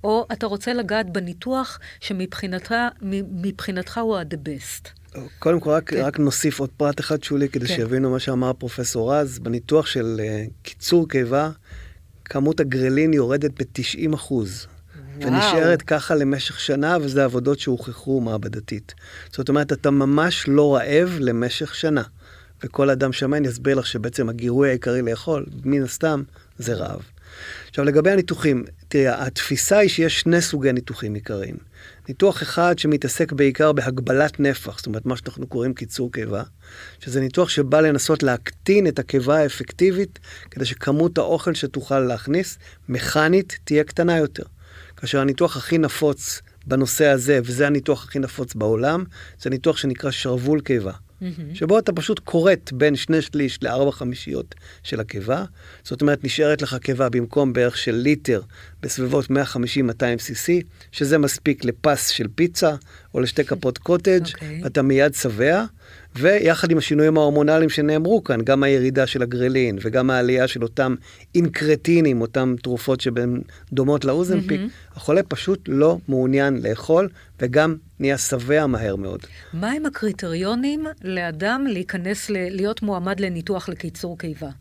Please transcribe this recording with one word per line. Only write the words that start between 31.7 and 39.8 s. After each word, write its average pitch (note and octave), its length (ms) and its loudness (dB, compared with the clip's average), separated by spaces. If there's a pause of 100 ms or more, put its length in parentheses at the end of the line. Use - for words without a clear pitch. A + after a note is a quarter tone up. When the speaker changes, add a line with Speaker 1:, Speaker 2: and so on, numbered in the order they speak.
Speaker 2:
ניתוח F#3+ 340 2
אחד F3 360 2
שמתעסק D3+ 540 0
בעיקר C#3+ 400 4
בהגבלת C3 680 0
נפח, C3+ 380 0
זאת - 80 -12
אומרת, A2 200 -6
מה B2 100 -2
שאנחנו C3 300 -12
קוראים B2+ 280 -4
קיצור B2 380 -8
קיבה, A2 300 -6 (580)
שזה C3 200 -4
ניתוח D3 280 0
שבא D3 320 2
לנסות D3+ 420 2
להקטין F3+ 640 2
את C#3+ 120 0
הקיבה C3+ 400 0
האפקטיבית, F3 800 0 (320)